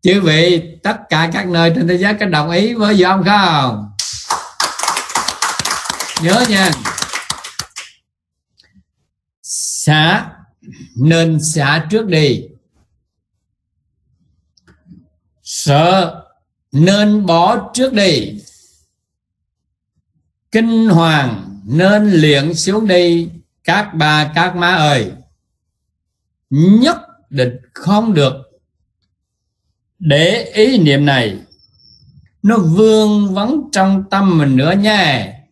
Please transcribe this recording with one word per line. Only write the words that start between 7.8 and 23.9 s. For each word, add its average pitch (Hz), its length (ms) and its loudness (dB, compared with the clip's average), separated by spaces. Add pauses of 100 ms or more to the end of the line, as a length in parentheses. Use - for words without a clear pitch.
Xả, - 920 -2 (640)
nên 160 480 2
xả 156 460 -2
trước 220 180 -2
đi. 156 360 0 (3000)
Sợ 170 800 0 (480)
nên 202 540 2
bỏ 175 480 0
trước 254 200 -2
đi. 123 480 -2 (2000)
Kinh 226 380 0
hoàng 143 760 0
nên 196 460 2
luyện 151 420 2
xuống 202 340 -2
đi. 170 420 2 (340)
Các 208 300 -2